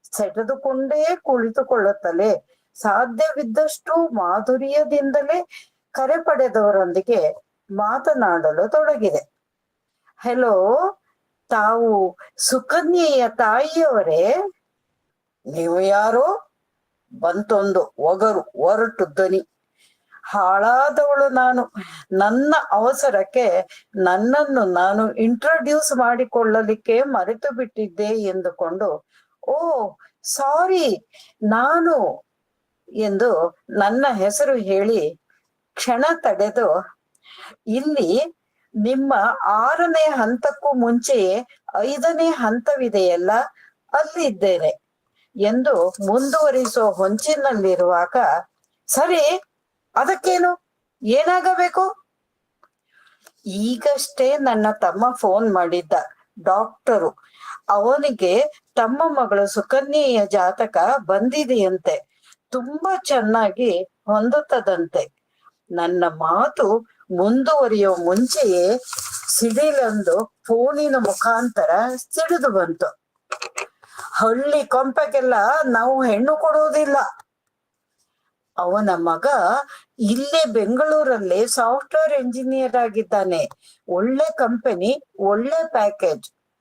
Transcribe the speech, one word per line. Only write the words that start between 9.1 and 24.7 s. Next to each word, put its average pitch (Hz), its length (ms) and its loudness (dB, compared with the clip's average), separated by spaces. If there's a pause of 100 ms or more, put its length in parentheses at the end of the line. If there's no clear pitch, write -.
"ಹೆಲೋ, 240 560 2 (680)
ತಾವು 214 680 0 (220)
ಸುಕನ್ಯೆಯ 302 880 0
ತಾಯಿಯವರೇ?" 226 1040 2 (1120)
"ನೀವು 170 340 -2
ಯಾರು?" 226 720 2 (720)
ಬಂತೊಂದು 196 760 0
ಒಗರು 190 560 0
ಒರಟು 208 520 0
ಧ್ವನಿ. 190 420 -2 (760)
"ಹಾಳಾದವಳು 262 1040 2
ನಾನು. 254 440 0 (400)
ನನ್ನ 233 420 2 (160)
ಅವಸರಕ್ಕೆ 214 960 0 (300)
ನನ್ನನ್ನು 233 680 2
ನಾನು 190 480 0